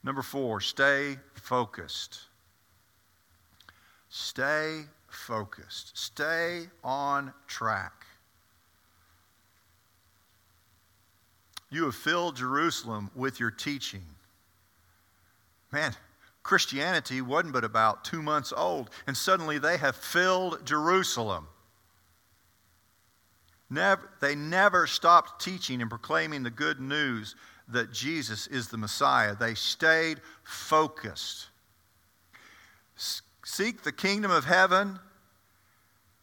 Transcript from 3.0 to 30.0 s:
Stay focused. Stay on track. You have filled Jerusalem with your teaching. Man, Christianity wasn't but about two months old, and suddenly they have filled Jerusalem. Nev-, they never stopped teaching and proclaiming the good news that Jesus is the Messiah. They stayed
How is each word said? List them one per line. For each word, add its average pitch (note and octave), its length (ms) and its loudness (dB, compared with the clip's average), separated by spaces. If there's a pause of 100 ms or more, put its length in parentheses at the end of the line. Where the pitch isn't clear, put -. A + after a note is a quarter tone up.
Stay D3+ 800 -2 (180)
focused. - 880 -10
Stay E3+ 720 -4 (140)
on C#3 500 -2 (140)
track. G2 580 -4 (3750)
You D#3 160 -2
have B2 100 -2
filled E3+ 400 0
Jerusalem B2+ 800 -2
with C3 240 -4
your A2+ 120 0
teaching. C3 540 -8 (1700)
Man, C#3+ 240 -2 (480)
Christianity C#3 800 0
wasn't C#3+ 320 0
but B2 100 2
about A2 400 2
two E3 200 -6
months D3+ 280 0
old, E3 380 -2 (160)
and C#3 100 -4
suddenly D#3+ 440 2
they D#3+ 180 2
have C#3 180 2
filled F#3 720 2
Jerusalem. C3 840 2 (2250)
Nev-, F#3+ 400 2 (100)
they C#3+ 160 2
never F3 520 4
stopped - 540 6
teaching F3+ 380 -6
and A#2 100 -2
proclaiming D3+ 520 -2
the A#2+ 80 -4
good C#3 320 -2
news C3 540 -2 (320)
that A#2 260 -2
Jesus A#2 540 -6
is B2+ 200 -4
the A#2 100 -8
Messiah. A2 560 2
They A2+ 200 -2
stayed D#3+ 680 2 (240)